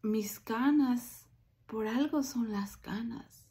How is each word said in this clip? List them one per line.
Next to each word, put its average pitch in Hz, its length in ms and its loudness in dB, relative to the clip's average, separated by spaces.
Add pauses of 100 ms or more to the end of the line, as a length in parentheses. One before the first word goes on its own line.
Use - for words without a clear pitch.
Mis 214 380 -2
canas, 254 880 2 (380)
por 220 220 -4
algo 277 360 2
son 233 280 -2
las 202 240 -4
canas. - 760 -8